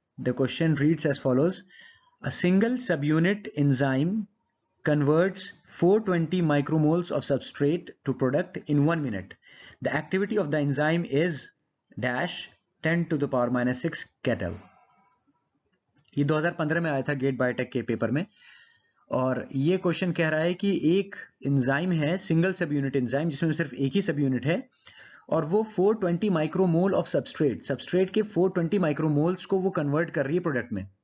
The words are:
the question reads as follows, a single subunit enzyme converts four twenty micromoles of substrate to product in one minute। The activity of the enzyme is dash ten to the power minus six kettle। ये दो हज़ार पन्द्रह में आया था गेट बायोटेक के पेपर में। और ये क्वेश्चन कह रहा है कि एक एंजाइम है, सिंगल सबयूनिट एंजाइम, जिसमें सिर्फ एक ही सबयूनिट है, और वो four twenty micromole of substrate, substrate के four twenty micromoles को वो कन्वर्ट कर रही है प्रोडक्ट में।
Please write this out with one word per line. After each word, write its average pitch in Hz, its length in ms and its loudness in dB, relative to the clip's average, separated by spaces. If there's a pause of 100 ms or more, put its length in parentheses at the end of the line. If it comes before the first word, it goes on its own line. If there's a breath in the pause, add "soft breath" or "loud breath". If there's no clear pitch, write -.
(200)
the 123 200 0
question 151 360 2
reads 156 300 2
as 139 100 0 (100)
follows, 139 280 2 (720 loud breath)
a 139 60 -6
single 220 580 0
subunit 160 580 0 (100)
enzyme 143 680 2 (640)
converts 151 520 2 (420)
four 196 240 6
twenty 175 340 0
micromoles 156 680 2
of - 180 -4
substrate 143 640 -2 (200)
to 131 140 0
product 147 360 0 (120)
in 147 160 4
one 165 140 2
minute। 101 320 -6 (520 loud breath)
The 131 100 -4
activity 190 440 -2
of 151 160 0
the 143 140 0
enzyme 151 360 0 (100)
is 165 200 2 (680)
dash 127 320 -4 (540)
ten 170 220 2
to - 40 0
the 143 140 0
power 123 240 0
minus 127 340 0
six 160 80 -2 (360)
kettle। 90 260 -2 (1600)
ये 147 60 4
दो 156 120 2
हज़ार 160 160 0
पन्द्रह 160 280 -2
में 165 100 -2
आया 135 120 -2
था 143 120 -2
गेट 135 220 -2
बायोटेक 123 360 -2
के 120 100 -2
पेपर 113 280 -2
में। 151 160 -2 (840 soft breath)
और 127 440 -2
ये 151 220 2
क्वेश्चन 180 360 0
कह 165 160 0
रहा 156 120 0
है 175 140 0
कि 180 440 2
एक 196 180 -4 (300)
एंजाइम 139 460 2
है, 160 260 0
सिंगल 175 340 2
सबयूनिट 147 440 -2
एंजाइम, 135 320 0
जिसमें 156 240 -2
सिर्फ 151 220 -4
एक 135 180 -2
ही 196 100 2
सबयूनिट 135 440 0
है, 185 220 -2 (600 loud breath)
और 156 160 0
वो 208 220 0 (140)
four 214 200 4
twenty 175 300 0
micromole 175 640 2
of 170 100 2 (120)
substrate, 131 420 0 (120)
substrate 180 400 -2
के 214 120 0
four 185 260 2 (100)
twenty 170 200 0
micromoles 156 680 0
को 190 140 0
वो 185 120 0
कन्वर्ट 156 400 0
कर 143 160 -2
रही 143 80 -2
है 180 60 2
प्रोडक्ट 131 320 -2
में। 98 160 -6 (160)